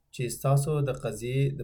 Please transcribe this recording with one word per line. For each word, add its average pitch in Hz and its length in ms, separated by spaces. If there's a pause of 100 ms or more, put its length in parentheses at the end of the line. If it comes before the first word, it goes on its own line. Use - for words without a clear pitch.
(140)
چې 131 100 (140)
ستاسو 139 360 (140)
د 127 40 (120)
قضیې 120 360 (200)
د - 40